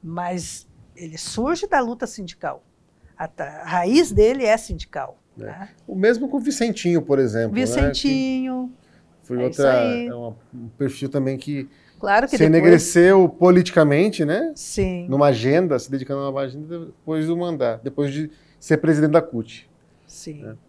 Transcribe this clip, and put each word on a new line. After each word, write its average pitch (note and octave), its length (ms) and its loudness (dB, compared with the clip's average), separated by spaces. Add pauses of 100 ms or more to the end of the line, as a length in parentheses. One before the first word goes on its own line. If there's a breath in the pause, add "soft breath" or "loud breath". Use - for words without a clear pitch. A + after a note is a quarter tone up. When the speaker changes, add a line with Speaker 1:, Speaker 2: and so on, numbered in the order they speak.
Speaker 1:
Mas F3 640 -10 (280)
ele D#3+ 220 -18
surge D#4 500 -4
da E4+ 120 0
luta A#3+ 280 -6
sindical. F3 560 -12 (540)
A D#3+ 100 -10
ta-, C#3+ 360 -14
a - 20 -16
raiz F#3 460 0
dele A3+ 340 4
é G#3+ 120 4
sindical, - 600 -12 (220)
Speaker 2:
É. A2 40 -14
Speaker 1:
né? F3 260 -16 (180)
Speaker 2:
O G3 80 -12
mesmo A3+ 320 2
com C#4 100 -4
o - 20 0
Vicentinho, A3 640 0
por C#3 180 0
exemplo, A2+ 360 0
né? B3+ 100 0
Que - 20 -2
Speaker 1:
Vicentinho, C4 1040 -2 (520 soft breath)
Speaker 2:
foi B2 140 -8
Speaker 1:
é B2+ 120 -2
isso C3+ 120 -4
Speaker 2:
outra, B2+ 200 4
Speaker 1:
aí. A#2+ 260 -2
Speaker 2:
é A#2+ 80 -10
uma, A#2 200 -12 (180)
um A#2 240 -16
perfil C3+ 320 -6
também C3+ 280 -4
que C#3 320 -10 (300 soft breath)
Speaker 1:
Claro G#3 280 2
que C#4 100 -2
Speaker 2:
se - 0 -
Speaker 1:
depois D#3 180 6
Speaker 2:
enegreceu F3 720 6
politicamente, F3 960 4
né? A3+ 320 -2
Speaker 1:
Sim. F3+ 540 -6
Speaker 2:
Numa C#3 180 4
agenda, C#3 520 2
se - 100 -14
dedicando C#3 320 -6
a C#3 80 -6
uma C3+ 120 -6
agenda D3+ 440 -10
depois D#3 400 -6
do E3 100 -2
mandato, C3+ 480 -4
depois C#3 300 -4
de D3+ 160 -8 (300 soft breath)
ser - 180 0
presidente D#3 340 2
da D#3+ 100 6
cut. - 460 -10 (400)
Speaker 1:
Sim. D3+ 340 -18
Speaker 2:
Né? A2 140 -16 (140)